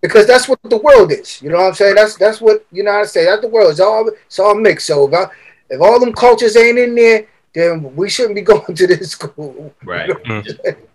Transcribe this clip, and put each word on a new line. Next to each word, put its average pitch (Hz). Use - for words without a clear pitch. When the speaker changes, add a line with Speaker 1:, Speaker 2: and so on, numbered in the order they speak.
Speaker 1:
Because 214
that's -
what 262
the 226
world 208
is. -
You 143
know 170
what 185
I'm 185
saying? 202
That's, 214
that's 214
what, 220
you 185
know 208
what 208
I'm 208
saying? 170
That's 208
the 240
world. 214
It's 151
all, 220
it's -
all 208
mixed. 208
So 143
if, 139
I, 185
if 127
all 220
them 240
cultures 240
ain't 233
in 240
there, 226
then 165
we 190
shouldn't 226
be 208
<laughs> 208
going 190
to 180
this 175
school. 151
Speaker 2:
Right. 87
Speaker 1:
You -
know -
what 117
I'm 107
Speaker 3:
Mm. 107
Speaker 1:
saying? -